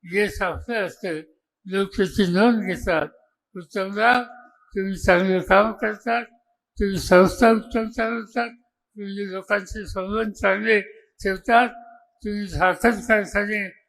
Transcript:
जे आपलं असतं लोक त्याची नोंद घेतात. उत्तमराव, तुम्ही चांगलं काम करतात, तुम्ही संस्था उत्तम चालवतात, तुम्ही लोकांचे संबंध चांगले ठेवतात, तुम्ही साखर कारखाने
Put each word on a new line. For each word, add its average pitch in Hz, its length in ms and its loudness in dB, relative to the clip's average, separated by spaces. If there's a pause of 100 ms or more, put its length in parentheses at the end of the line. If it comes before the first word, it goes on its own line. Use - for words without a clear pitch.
(120)
जे 202 160 0 (120)
आपलं 196 460 -4
असतं 160 340 -8 (460)
लोक 196 300 -4
त्याची 185 360 0
नोंद 220 320 4
घेतात. 160 440 -2 (480)
उत्तमराव, 202 680 0 (520)
तुम्ही 196 220 -4
चांगलं 185 420 4
काम 196 340 4
करतात, 226 520 -4 (560)
तुम्ही 196 180 -2
संस्था 190 520 6
उत्तम 226 380 -2
चालवतात, 233 600 -6 (480)
तुम्ही 196 360 -10
लोकांचे 190 540 -6
संबंध 208 460 -6
चांगले 208 480 0 (400)
ठेवतात, 226 480 2 (560)
तुम्ही 208 240 -8
साखर 180 420 2
कारखाने 208 760 -2 (200)